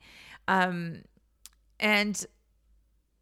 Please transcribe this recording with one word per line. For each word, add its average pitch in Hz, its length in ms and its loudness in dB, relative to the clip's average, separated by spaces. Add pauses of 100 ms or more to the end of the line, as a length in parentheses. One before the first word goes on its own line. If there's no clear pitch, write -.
(480)
Um, 180 540 0 (760)
and 208 480 0 (960)